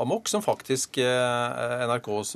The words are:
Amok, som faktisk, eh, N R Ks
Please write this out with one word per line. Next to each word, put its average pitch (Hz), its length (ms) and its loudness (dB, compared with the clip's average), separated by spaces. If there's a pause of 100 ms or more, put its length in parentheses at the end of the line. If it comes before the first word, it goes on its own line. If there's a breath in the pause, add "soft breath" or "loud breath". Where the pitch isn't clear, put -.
Amok, 180 260 -2
som 208 160 0
faktisk, - 560 0
eh, 123 840 0
N 117 80 2
R 120 100 -2
Ks 107 300 -2